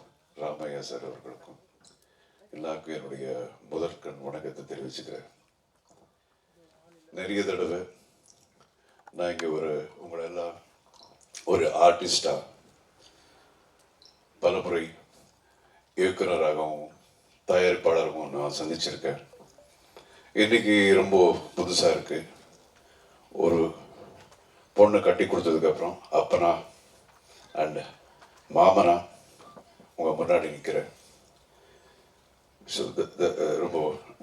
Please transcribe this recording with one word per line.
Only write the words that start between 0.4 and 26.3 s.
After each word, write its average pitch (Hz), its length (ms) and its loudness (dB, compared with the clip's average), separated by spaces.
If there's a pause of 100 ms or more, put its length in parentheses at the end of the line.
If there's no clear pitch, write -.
சார் 62 300 -12
அவர்களுக்கும், - 500 -20 (880)
எல்லாருக்கும் 78 440 -10
என்னுடைய - 540 -10 (220)
முதற்கண் 76 520 -8
வணக்கத்தை 73 420 -14
தெரிவிச்சுக்கிறேன். - 640 -14 (1800)
நிறைய 98 340 -4
தடவை 90 360 -4 (1300)
நான் 87 200 -4
இங்க 82 160 -6
ஒரு, 78 520 -4
உங்களை 85 260 -12
எல்லாம் 85 320 -8 (880)
ஒரு 82 240 0
ஆர்டிஸ்டா, 82 760 2 (2000)
பலமுறை 87 500 -2 (1080)
இயக்குனராகவும் 87 920 -2 (580)
தயாரிப்பாளராகவும் 85 840 2
நான் 71 300 -4
சந்திச்சிருக்கேன். - 600 -6 (1120)
இன்னைக்கு 104 600 4
ரொம்ப 90 460 6 (160)
புதுசா 90 340 2
இருக்கு. - 360 -4 (1080)
ஒரு 82 420 0 (1040)
பொண்ணை 104 260 8
கட்டி - 220 2
கொடுத்ததுக்கு 82 480 2
அப்புறம் - 300 -6 (100)
அப்பனா - 520 2 (880)